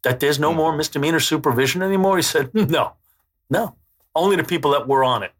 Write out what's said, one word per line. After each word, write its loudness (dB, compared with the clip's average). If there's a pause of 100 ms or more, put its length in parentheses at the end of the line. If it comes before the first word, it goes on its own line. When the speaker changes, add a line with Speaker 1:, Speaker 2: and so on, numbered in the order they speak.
Speaker 1:
that -2
there's 0
no 2
Speaker 2:
Hmm. 0
Speaker 1:
more 2
misdemeanor -2
supervision 0
anymore?" 2
He 0
said, -2
"No, 0 (580)
no, -2 (400)
only 2
the -2
people -2
that 0
were 2
on 0
it. -12